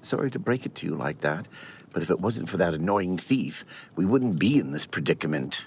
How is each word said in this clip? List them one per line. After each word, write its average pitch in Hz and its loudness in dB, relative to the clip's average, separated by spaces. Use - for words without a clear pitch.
Sorry - -2
to - -6
break 127 0
it - -8
to - -12
you 78 -2
like 73 -4
that, 76 -2
but 82 -2
if 80 -6
it 85 4
wasn't 104 0
for - -4
that 87 4
annoying 90 2
thief, - -2
we 95 0
wouldn't 117 4
be 123 6
in 131 0
this 139 -4
predicament. 73 -2